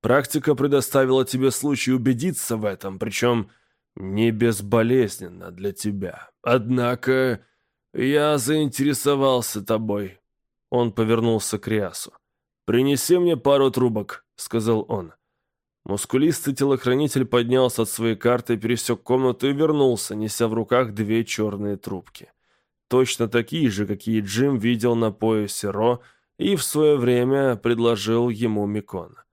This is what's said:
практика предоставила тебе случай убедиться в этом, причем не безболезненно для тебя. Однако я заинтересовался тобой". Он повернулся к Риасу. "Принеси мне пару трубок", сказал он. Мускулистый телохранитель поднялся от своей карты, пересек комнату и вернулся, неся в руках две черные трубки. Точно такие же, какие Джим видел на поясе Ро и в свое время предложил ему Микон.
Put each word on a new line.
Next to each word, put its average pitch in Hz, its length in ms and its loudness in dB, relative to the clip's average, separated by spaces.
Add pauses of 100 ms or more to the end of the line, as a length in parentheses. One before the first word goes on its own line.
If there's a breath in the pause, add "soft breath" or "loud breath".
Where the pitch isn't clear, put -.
практика 139 520 0
предоставила 131 680 2
тебе 127 280 0
случай 135 420 -2
убедиться 127 640 -2
в 107 80 -4
этом, 95 340 -6
причем 110 500 0 (460 soft breath)
не 104 360 0
безболезненно 107 1200 0
для 95 200 -8
тебя. 98 580 -8 (120)
Однако 123 1040 0 (480 soft breath)
я 147 440 2
заинтересовался 135 1300 0
тобой". 104 560 -4 (500)
Он 120 240 0
повернулся 113 680 0
к - 80 -10
Риасу. 104 460 -4 (520)
"Принеси 135 520 2
мне 175 180 2
пару 139 360 4
трубок", 117 540 -2 (100)
сказал 113 520 -2
он. 92 260 -6 (720)
Мускулистый 135 680 -2
телохранитель 135 720 0
поднялся 123 560 2
от 107 80 -2
своей 113 260 -2
карты, 120 400 0
пересек 113 480 -2
комнату 127 460 2
и 139 40 0
вернулся, 139 640 0
неся 110 320 -2
в 110 60 -2
руках 113 400 0
две 110 320 0
черные 104 500 -4
трубки. - 560 -14 (560)
Точно 127 400 2
такие 120 420 0
же, 101 160 -2
какие 107 360 -2
Джим 120 360 0
видел 117 380 2
на 113 160 0
поясе 104 600 -2
Ро 117 300 0 (360 soft breath)
и 190 180 0
в 143 80 -4
свое 151 340 2
время 127 600 2
предложил 117 720 0
ему 107 380 -2
Микон. 98 500 -8 (160)